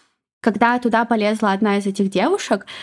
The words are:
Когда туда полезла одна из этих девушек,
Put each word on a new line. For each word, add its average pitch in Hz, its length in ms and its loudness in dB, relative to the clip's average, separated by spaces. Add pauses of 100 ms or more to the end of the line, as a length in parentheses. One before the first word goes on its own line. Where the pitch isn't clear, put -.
(420)
Когда 233 360 2
туда 233 260 0
полезла 214 480 0
одна 202 260 0
из 202 80 -4
этих 196 240 -2
девушек, 226 560 0 (160)